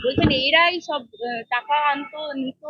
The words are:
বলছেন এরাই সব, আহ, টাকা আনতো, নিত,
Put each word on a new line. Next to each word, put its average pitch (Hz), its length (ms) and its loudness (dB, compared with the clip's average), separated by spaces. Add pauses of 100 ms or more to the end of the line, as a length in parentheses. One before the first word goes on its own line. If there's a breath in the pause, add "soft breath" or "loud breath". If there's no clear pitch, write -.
বলছেন - 280 2
এরাই 320 500 4
সব, 294 200 -6
আহ, 233 400 -8
টাকা 285 500 0
আনতো, 294 420 -6
নিত, 262 360 -8